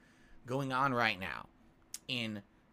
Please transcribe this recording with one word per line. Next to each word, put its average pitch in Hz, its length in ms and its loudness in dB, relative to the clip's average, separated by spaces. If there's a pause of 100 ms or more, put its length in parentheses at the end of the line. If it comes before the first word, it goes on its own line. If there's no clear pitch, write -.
(460)
going 131 260 -2
on 131 220 4
right 110 260 4
now 67 280 -6 (600)
in 113 320 -2 (320)